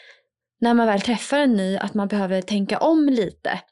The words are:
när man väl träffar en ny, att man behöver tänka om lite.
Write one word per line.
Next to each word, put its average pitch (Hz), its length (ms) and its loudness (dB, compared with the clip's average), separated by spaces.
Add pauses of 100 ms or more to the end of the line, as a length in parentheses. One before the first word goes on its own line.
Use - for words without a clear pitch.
(600)
när 233 120 2
man 233 140 4
väl 202 140 2
träffar 247 380 -2
en 269 140 2
ny, 190 240 0
att - 160 -6
man 202 140 -2
behöver 190 340 -2
tänka 196 360 -2
om 311 320 2
lite. 185 500 -2 (120)